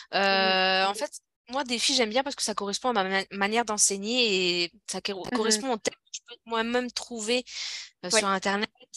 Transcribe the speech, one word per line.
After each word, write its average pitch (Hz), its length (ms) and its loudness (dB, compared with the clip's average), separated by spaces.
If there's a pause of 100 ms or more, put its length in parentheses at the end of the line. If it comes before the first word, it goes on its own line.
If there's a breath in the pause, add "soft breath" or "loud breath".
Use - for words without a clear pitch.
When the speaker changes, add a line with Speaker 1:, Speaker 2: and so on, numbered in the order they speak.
(300 loud breath)
Speaker 1:
Mhm. 190 280 6 (120)
Speaker 2:
Euh, 190 160 4
en 202 80 0
fait, 262 160 -4 (380)
moi, 269 160 -2
défi, 247 300 0
j'aime 240 160 2
bien 247 120 0
parce 269 140 -4
que - 60 -4
ça 214 120 -2
correspond 202 360 -4
à - 20 0
ma 202 120 4
ma-, 190 280 0
manière 202 320 0
d'enseigner 202 1000 0
et 170 80 -8 (180)
ça 185 100 -6
co- 190 220 -8 (100)
Speaker 1:
Mhm. - 0 -
Speaker 2:
correspond 220 400 0
au 226 60 -2
thème - 160 -4
que - 180 -20
je - 160 -12
peux - 80 -16 (100)
moi-même 233 460 -2
trouver, 240 520 -4 (600 loud breath)
euh, 180 60 -4
Speaker 1:
Ouais. 220 100 4
Speaker 2:
sur 202 60 0
Internet 196 420 0 (260)